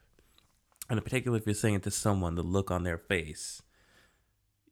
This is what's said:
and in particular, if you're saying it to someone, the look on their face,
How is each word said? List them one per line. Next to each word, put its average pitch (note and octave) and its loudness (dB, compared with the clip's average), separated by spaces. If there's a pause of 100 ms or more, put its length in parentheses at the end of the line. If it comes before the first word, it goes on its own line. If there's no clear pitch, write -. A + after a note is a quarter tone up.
(880)
and A2 2
in G2+ 0
particular, B2 0
if G#2+ -6
you're G#2 2
saying G#2+ 2
it F#2+ -2
to G#2 -4
someone, F#2 2
the E2+ 0
look F#2+ 2
on F2+ 0
their E2+ -2
face, - -4 (1080)